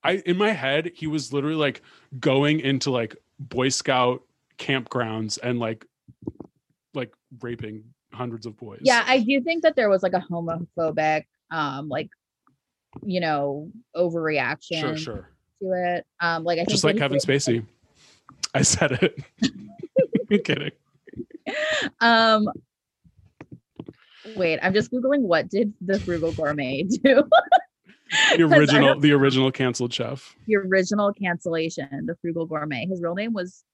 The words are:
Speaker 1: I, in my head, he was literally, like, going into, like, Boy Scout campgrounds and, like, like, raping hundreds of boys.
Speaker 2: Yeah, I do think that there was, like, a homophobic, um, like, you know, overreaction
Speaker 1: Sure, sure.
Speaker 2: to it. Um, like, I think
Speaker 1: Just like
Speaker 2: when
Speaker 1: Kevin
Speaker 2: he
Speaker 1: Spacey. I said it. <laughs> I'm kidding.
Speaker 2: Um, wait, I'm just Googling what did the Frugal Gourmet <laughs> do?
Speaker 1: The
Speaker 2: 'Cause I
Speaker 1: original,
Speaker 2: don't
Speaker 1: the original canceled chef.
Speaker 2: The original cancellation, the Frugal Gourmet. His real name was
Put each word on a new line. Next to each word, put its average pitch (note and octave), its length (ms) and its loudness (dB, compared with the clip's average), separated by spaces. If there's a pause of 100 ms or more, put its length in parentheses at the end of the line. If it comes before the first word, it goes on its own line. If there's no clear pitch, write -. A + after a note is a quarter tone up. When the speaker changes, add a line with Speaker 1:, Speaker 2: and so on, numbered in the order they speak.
Speaker 1:
I, D#3+ 100 2 (140)
in F3 100 0
my G#3 140 2
head, D#3 440 -2
he D#3 120 -10
was C#3+ 260 -4
literally, C#3+ 240 -2
like, C#3+ 260 -2 (380)
going D3 400 2
into, C3+ 300 -2
like, A#2 260 -4 (220)
Boy B2+ 320 -2
Scout B2+ 520 0 (360)
campgrounds A2+ 840 -4
and, B2 160 -2
like, A2+ 280 -6 (1080)
like, B2 200 -8 (260)
raping A2 440 -10 (280)
hundreds A#2 340 -10
of G#2+ 100 -14
boys. G2+ 260 -16
Speaker 2:
Yeah, A#3+ 240 4
I C4 140 2
do B3+ 200 2
think E4 220 -4
that D#4 140 2
there A3+ 120 2
was, F#3+ 140 4
like, F#3 120 0
a F3+ 60 2 (100)
homophobic, E3 920 -2 (260)
um, D3 380 -6
like, C#3 220 -6 (960)
you F#3 160 -2
know, D3 500 -2 (260)
overreaction D#3+ 840 -2
Speaker 1:
Sure, D3+ 160 -4
sure. C#3 340 -10 (320)
Speaker 2:
to F#3 100 -4 (240)
it. - 100 -8 (140)
Um, E3 240 -2
like, E3+ 140 0
I - 20 -2
think E3+ 100 -2
Speaker 1:
Just C#3+ 140 0
like D#3 100 4
Speaker 2:
when - 60 0
Speaker 1:
Kevin C#3 180 0
Speaker 2:
he - 80 -2
Speaker 1:
Spacey. B2 400 0 (880)
I C#3 80 2
said C#3 300 2
it. - 260 0 (240)
<laughs> - 880 -2
I'm G#3 120 4
kidding. - 300 -4 (1300)
Speaker 2:
Um, A3+ 480 4 (1900)
wait, E3+ 260 0
I'm F#3+ 100 0
just G#3 180 2
Googling C4 320 0
what E3+ 260 2
did G#3 320 0
the F#3+ 200 0
Frugal E3 320 -2
Gourmet D3 500 -2
<laughs> F#3 60 -4
do? G#3 100 -2
Speaker 1:
The C4+ 260 4 (1120)
Speaker 2:
'Cause E3 140 6
I E3 60 10
Speaker 1:
original, D3 300 6
Speaker 2:
don't C#3 120 2
Speaker 1:
the D3 120 8
original C3+ 380 4
canceled B2 420 -2
chef. B2 440 -8 (100)
Speaker 2:
The G#3+ 100 2
original G3 560 2
cancellation, E3 960 -4
the E3 140 -6
Frugal E3 260 -4
Gourmet. D#3 400 -6
His F#3 160 -6
real E3+ 120 -2
name A3 180 -4
was F#3 420 -8